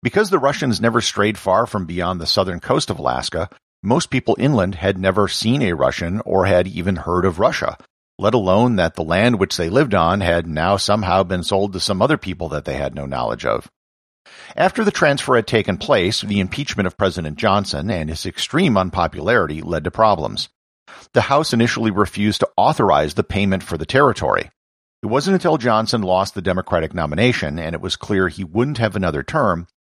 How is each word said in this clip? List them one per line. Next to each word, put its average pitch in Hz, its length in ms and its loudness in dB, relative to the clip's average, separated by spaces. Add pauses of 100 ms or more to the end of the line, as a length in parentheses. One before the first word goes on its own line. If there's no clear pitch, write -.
Because 185 280 0
the 185 80 4
Russians 131 420 0
never 117 200 2
strayed 107 380 0
far 101 280 2
from 98 180 -4
beyond 87 360 -4
the 80 60 -8
southern 92 320 0
coast - 320 0
of 85 80 -6
Alaska, 65 500 -2 (340)
most 123 280 0
people 123 280 0
inland 98 380 2
had 95 220 -2
never 95 300 2
seen 127 340 -2
a 87 120 0
Russian 82 500 -2
or 92 220 2
had 90 200 4
even 92 300 -4
heard 87 300 0
of 85 120 0
Russia, - 380 0 (420)
let 104 140 2
alone 110 440 4
that 85 180 0
the 82 100 -6
land 101 340 2
which - 200 0
they 82 100 -2
lived 117 260 2
on 90 260 2
had 85 260 2
now 85 320 0
somehow 95 440 2
been 90 220 -2
sold 98 300 -2
to 90 60 -8
some 98 200 -2
other 143 160 4
people 85 320 -8
that 73 160 -6
they 71 100 -6
had 69 200 -4
no 71 100 -8
knowledge 62 400 -6
of. 55 260 -2 (840)
After 185 260 2
the 202 80 2
transfer 139 460 2
had 113 100 2
taken 101 300 0
place, 104 460 0
the 101 180 0
impeachment 98 460 -4
of - 100 -6
President 85 400 -2
Johnson 98 540 0
and 80 180 -4
his 78 160 -8
extreme 127 540 0
unpopularity 85 800 0
led 80 240 -4
to - 60 -4
problems. 85 580 0 (640)
The 117 100 2
House 147 300 2
initially 117 380 2
refused 101 500 0
to - 160 0
authorize 87 580 2
the - 100 0
payment 95 380 -2
for 82 160 -8
the - 80 -6
territory. 101 640 0 (520)
It 110 40 -6
wasn't 147 300 0
until 156 200 0
Johnson 113 460 0
lost 92 320 0
the 98 80 -6
Democratic 87 500 -2
nomination 85 640 -2
and 80 160 -6
it 78 60 -8
was - 160 -4
clear 95 320 0
he 95 160 -8
wouldn't 113 340 -2
have 107 180 0
another 82 260 -2
term 95 440 0 (180)